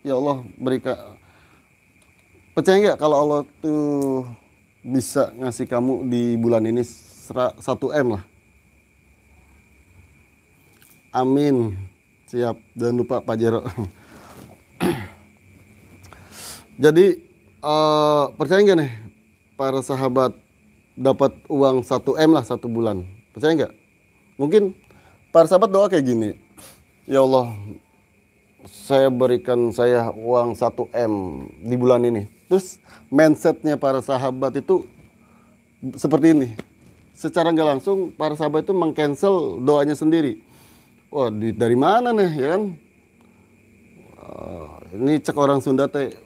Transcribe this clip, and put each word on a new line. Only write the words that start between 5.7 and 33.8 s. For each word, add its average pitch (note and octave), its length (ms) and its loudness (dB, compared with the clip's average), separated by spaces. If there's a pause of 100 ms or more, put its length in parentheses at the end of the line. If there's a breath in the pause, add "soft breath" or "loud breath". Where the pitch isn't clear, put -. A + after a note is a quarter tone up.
di A#2+ 320 0
bulan A#2 240 2
ini A#2 160 -2
sera-, - 800 -6
satu B2+ 320 -6
M B2+ 240 0
lah? F#2 80 -12 (3000)
Amin. B2+ 640 0 (480)
Siap. A#2+ 320 -4 (160)
Jangan A#2+ 240 -2
lupa A#2+ 240 -2
Pak A2+ 160 -4
Jero. A2+ 320 -2 (1120 loud breath)
<clears throat> F3+ 80 -2 (1900 loud breath)
Jadi, E3 380 6 (400)
eh, D3+ 720 2
percaya F3+ 320 2
nggak F#3 160 6
nih C3+ 120 -4 (680)
para C3+ 240 -2
sahabat C3 480 0 (640)
dapat C3 400 2 (160)
uang C3+ 320 2
satu B2+ 320 -2
M D#3 160 6
lah C3+ 160 2
satu A#2+ 160 -6
bulan? A2+ 400 -4 (320)
Percaya D3+ 240 0
nggak? A2 140 -4 (680)
Mungkin F#3 320 2 (560 soft breath)
para E3 160 6
sahabat F#3 240 4
doa G3 240 2
kayak D3 160 2
gini, A2 240 -2 (720 loud breath)
"Ya C3+ 160 2
Allah, B2+ 320 2 (1120)
saya C3+ 440 2
berikan A#2+ 640 0
saya A#2+ 400 0
uang A#2+ 440 -2
satu A#2 360 -4
M G2 540 -4 (140)
di A#2 160 -4
bulan B2 280 4
ini." A2 240 -2 (220)
Terus F#3+ 320 -2 (260 soft breath)
mindsetnya D#3 720 2
para C3+ 240 -2